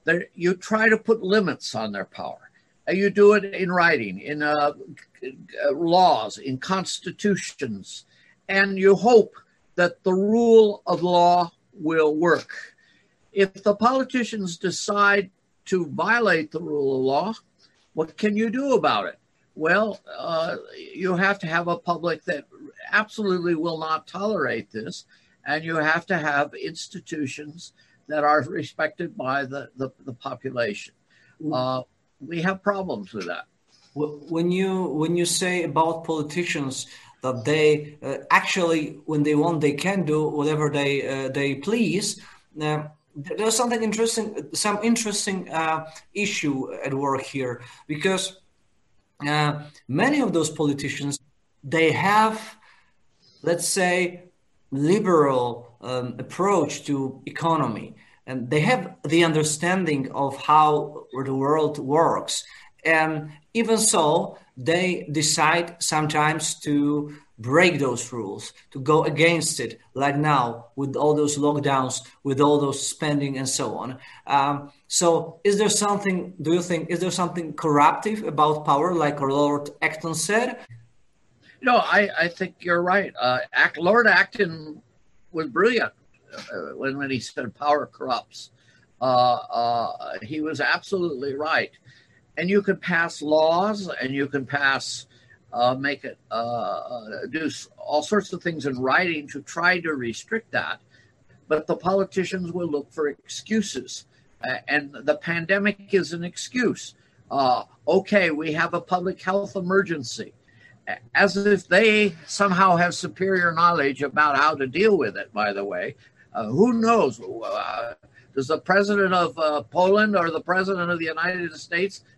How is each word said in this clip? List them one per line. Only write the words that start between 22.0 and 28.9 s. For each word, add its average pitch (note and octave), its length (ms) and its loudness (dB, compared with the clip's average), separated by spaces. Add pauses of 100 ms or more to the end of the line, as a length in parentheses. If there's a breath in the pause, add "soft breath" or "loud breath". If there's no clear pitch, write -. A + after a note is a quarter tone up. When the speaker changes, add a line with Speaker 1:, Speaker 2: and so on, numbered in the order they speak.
Speaker 1:
that D3+ 200 -6 (480)
absolutely F#3+ 640 0
will D#3+ 220 -2
not D#3 300 -4
tolerate E3+ 640 -4
this, A2 340 -12 (420 soft breath)
and D3+ 160 -2
you E3 140 -4
have D#3 300 0
to F#3 100 0
have D3 380 -2
institutions D3+ 1200 -10 (320 soft breath)
that D3 180 0
are D3+ 180 4
respected D#3+ 720 -6